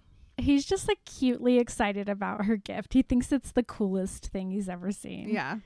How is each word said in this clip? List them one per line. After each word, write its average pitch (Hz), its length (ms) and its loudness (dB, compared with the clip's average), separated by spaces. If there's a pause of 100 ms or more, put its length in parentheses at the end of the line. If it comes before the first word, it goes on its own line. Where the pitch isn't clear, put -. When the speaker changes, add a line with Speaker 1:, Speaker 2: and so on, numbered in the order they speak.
(360)
Speaker 1:
he's 277 280 4
just, 381 240 0
like, 415 160 0
cutely 247 540 2
excited 202 500 0
about 196 360 -2
her 220 120 2
gift. 196 380 -8
He 262 80 6
thinks 247 300 2
it's 269 200 -2
the 247 100 2
coolest 190 640 -4
thing 185 220 -6
he's 190 180 -4
ever 185 240 -6
seen. - 360 -10
Speaker 2:
Yeah. 202 380 -2